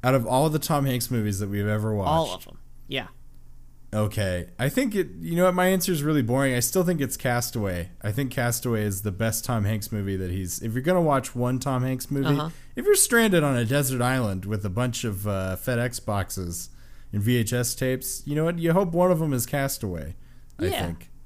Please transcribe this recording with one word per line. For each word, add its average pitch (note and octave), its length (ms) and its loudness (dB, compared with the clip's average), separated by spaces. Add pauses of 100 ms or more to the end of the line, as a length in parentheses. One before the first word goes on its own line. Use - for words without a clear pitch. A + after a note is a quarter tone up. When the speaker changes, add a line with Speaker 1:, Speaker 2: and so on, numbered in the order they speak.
Speaker 1:
Out B2+ 100 6
of A#2+ 120 4
all D#3 240 4
the D3+ 80 0
Tom D3 280 0
Hanks B2+ 240 0
movies G#2 280 0
that G2+ 100 -4
we've G2+ 180 0
ever G#2+ 280 0
watched. G2+ 160 0
Speaker 2:
All D3+ 240 2
of F#2 100 -12
them. - 140 -16 (300)
Yeah. C3 180 -4 (880)
Speaker 1:
Okay. G2+ 640 0
I B2+ 100 0
think A#3+ 260 0
it, G3 140 0 (100)
you E3 160 -4
know F3 120 4
what? F3+ 80 4
My F3+ 140 4
answer F#3+ 220 2
is D#3 120 0
really D3+ 180 4
boring. B2+ 340 2
I B2 60 2
still F#3 240 2
think E3+ 160 0
it's C3 160 -2
Castaway. G#2+ 720 -2 (140)
I G#2 100 -2
think C3 180 -2
Castaway A#2+ 540 0
is G2 160 -2
the G#2 100 -2
best G#2+ 360 -2
Tom A2+ 180 0
Hanks G#2 260 -2
movie G2 260 -2
that F#2 140 -2
he's, F#2 300 -4
if A2+ 140 -4
you're B2+ 80 -2
gonna F3+ 180 4
watch C#3+ 340 2
one B2 240 0
Tom B2+ 240 0
Hanks B2+ 280 -2
movie, C#3 160 0 (120)
Speaker 2:
Uh-huh. D#3 120 -2 (260)
Speaker 1:
if B3 80 -6
you're G#4 100 6
stranded A3 480 6
on C#3 140 4
a A#2+ 80 2
desert C3 380 2
island A#2 420 0
with G2+ 220 -2
a G2+ 40 -2
bunch B2 340 -2
of, G2+ 220 -2
uh, F#2+ 320 -2
FedEx A#2+ 460 -2
boxes F#2+ 640 -4 (460)
and G#2 80 0
V B2 160 4
H A#2 160 0
S B2 200 0
tapes, C3 520 -2
you C#3+ 100 -2
know D#3 80 2
what? E3+ 140 0
You E3 160 2
hope F#3 180 2
one F3+ 180 6
of E3 100 4
them D#3 120 0
is B2 140 0
Castaway, F#2+ 680 -4 (440)
I E4 80 0
Speaker 2:
Yeah. F#4+ 180 0
Speaker 1:
think. - 260 -8 (160)